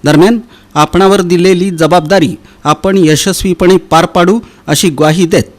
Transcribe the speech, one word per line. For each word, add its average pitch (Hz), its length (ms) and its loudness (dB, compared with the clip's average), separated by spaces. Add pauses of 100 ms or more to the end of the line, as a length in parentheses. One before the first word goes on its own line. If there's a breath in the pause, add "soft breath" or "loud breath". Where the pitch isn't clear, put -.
दरम्यान, 175 340 2 (340 soft breath)
आपणावर 190 480 0
दिलेली 180 480 0
जबाबदारी 165 640 0 (280 soft breath)
आपण 190 340 -2
यशस्वीपणे 180 800 0
पार 165 280 0
पाडू 185 340 0 (280 loud breath)
अशी 151 220 -2
ग्वाही 156 360 0
देत 165 180 0 (160)